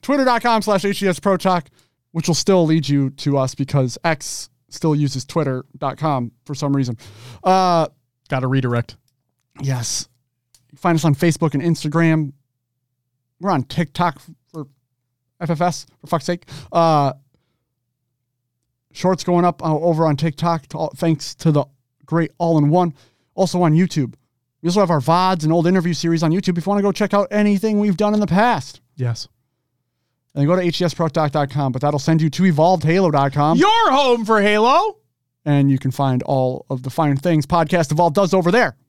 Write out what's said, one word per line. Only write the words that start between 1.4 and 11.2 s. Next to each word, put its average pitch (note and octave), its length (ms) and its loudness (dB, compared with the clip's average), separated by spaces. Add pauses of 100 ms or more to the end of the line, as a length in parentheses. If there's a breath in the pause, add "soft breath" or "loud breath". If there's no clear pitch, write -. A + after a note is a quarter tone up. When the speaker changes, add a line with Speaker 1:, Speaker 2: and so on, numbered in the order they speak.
Speaker 1:
which E3 180 -4
will E3 60 2
still F#3 300 4
lead D#3+ 220 2
you C#3 220 2
to C#3 280 -2
us C3 180 -2
because C3+ 500 -2
X - 440 -4 (200)
still D#3 260 -2
uses C#3 300 -2
twitter C3+ 400 -4 (120)
dot C3+ 200 -6
com C3+ 340 -4 (140)
for C#3+ 100 -10
some C#3 180 -2
reason. B2+ 240 -2 (460 loud breath)
Uh, F3+ 460 2 (400)
Speaker 2:
Gotta C3 180 -4
redirect. B2 480 -2 (680)
Speaker 1:
Yes. B2+ 480 -6 (680)
Find F3 200 -2
us D#3 100 -2
on D3 100 2
Facebook D#3+ 380 0